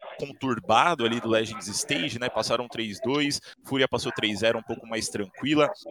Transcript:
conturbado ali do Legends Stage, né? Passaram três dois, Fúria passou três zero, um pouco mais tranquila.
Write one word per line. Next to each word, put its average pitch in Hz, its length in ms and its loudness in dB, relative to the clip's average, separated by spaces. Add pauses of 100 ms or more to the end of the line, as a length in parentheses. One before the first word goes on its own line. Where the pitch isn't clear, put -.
(180)
conturbado 131 880 2
ali 117 160 2
do 113 80 -4
Legends 107 400 0
Stage, 120 500 -4
né? 123 100 -2
Passaram 117 400 0
três 110 320 -6
dois, 143 400 0 (240)
Fúria 131 240 2
passou 120 240 -2
três 107 280 0
zero, 113 180 4
um 113 40 -8
pouco 113 240 -8
mais 113 220 -4
tranquila. 147 600 0 (220)